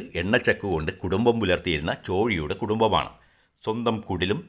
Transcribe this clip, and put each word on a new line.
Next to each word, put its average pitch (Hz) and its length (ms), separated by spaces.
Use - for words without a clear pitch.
എണ്ണച്ചക്ക് 104 520
കൊണ്ട് 78 260
കുടുംബം 110 440
പുലർത്തിയിരുന്ന 87 640
ചോഴിയുടെ 92 540
കുടുംബമാണ്. 107 560
സ്വന്തം 117 380
കുടിലും 95 480